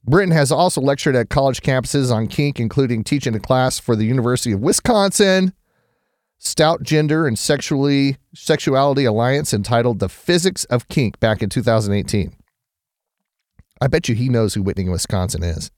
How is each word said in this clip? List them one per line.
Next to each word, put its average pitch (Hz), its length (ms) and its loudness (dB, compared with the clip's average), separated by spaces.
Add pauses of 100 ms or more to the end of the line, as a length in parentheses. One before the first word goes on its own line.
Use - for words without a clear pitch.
Britton 180 280 2
has 147 180 4
also 156 300 2
lectured 139 340 0
at 120 160 0
college 135 320 0
campuses 131 500 0
on 110 140 0
kink, 143 320 -2
including 117 460 0
teaching 131 320 -2
a 104 40 -4
class 127 380 0
for - 160 0
the 107 100 0
University 120 480 0
of 98 80 -2
Wisconsin, 190 920 2 (880)
Stout - 440 0
Gender 151 440 0
and 117 120 -2
Sexually, 139 800 0 (180)
Sexuality 139 680 0
Alliance 120 500 0
entitled 117 460 0
The 95 80 -2
Physics 180 560 -2
of - 240 -4
Kink 120 320 -2
back 110 200 2
in 104 80 -2
two - 140 -2
thousand 107 320 0
eighteen. 101 400 -2 (1500)
I 135 60 0
bet 160 220 -2
you 120 60 0
he 123 140 -2
knows 113 260 2
who 104 80 -4
Whitney, 95 260 -2
Wisconsin 90 560 -4
is. 82 340 -6